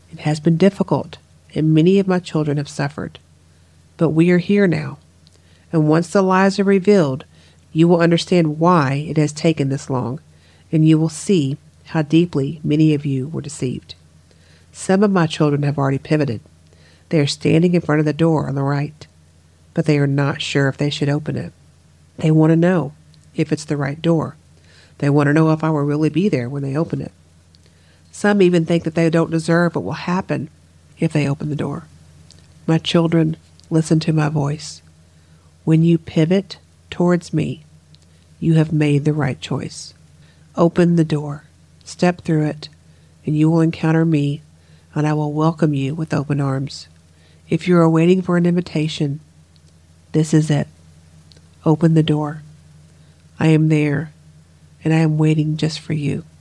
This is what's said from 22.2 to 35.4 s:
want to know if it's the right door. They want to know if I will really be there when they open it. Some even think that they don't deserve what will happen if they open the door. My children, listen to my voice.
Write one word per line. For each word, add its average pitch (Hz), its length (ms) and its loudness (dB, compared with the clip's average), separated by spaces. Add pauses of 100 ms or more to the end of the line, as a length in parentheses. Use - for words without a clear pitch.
want 156 200 6
to 165 60 4
know 170 360 0 (420)
if 160 160 -4
it's 151 140 -4
the 151 120 -6
right 143 240 -6
door. 160 360 -2 (640)
They 143 120 0
want 143 180 4
to 147 40 2
know 156 200 4
if 156 120 -2
I 160 60 0
will 151 120 0
really 147 280 0
be 156 180 0
there 123 200 -2
when 143 140 -8
they 139 140 -6
open 156 240 -4
it. - 120 -12 (1000)
Some 208 300 2
even 175 220 4
think 170 200 -2
that 160 100 -6
they 165 160 2
don't 165 200 0
deserve 165 440 0
what - 100 -4
will 98 80 -6
happen 180 580 -6 (480)
if 165 140 -2
they 143 160 0
open 143 200 -4
the 151 80 -4
door. 143 280 -6 (840)
My 160 120 2
children, 165 580 0 (340)
listen 160 300 2
to 160 120 -2
my 151 160 0
voice. 151 540 -6 (800)